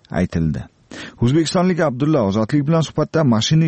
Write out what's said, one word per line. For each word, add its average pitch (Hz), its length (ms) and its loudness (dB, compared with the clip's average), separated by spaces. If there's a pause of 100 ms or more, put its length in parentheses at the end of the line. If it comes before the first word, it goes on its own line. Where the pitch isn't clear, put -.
(200)
aytildi. 80 420 -2 (640)
O'zbekistonlik 165 640 0
Abdulla 143 320 0 (100)
Ozodlik 110 380 0
bilan 165 200 2
suhbatda 156 360 -2 (100)
mashina 156 340 2